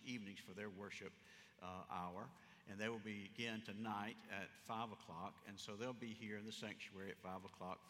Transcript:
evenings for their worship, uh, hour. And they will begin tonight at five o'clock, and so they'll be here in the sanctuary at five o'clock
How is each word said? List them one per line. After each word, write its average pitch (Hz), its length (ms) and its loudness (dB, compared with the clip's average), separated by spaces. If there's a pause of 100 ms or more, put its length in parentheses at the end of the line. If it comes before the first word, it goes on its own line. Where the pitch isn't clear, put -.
evenings 104 320 0
for - 160 -6
their 104 160 2
worship, 95 420 -2 (480)
uh, 92 300 0
hour. 90 380 2 (420)
And 98 80 -2
they 107 100 8
will 113 140 2
begin 107 640 2
tonight 107 480 4 (160)
at 98 160 2 (220)
five 113 240 4
o'clock, 90 420 -2 (140)
and 98 100 -4
so 110 140 -2
they'll 117 200 2
be 113 220 -2
here 107 240 0
in 107 80 -2
the 110 60 -2
sanctuary 101 580 -2
at - 80 -2
five 92 260 0
o'clock 92 460 -2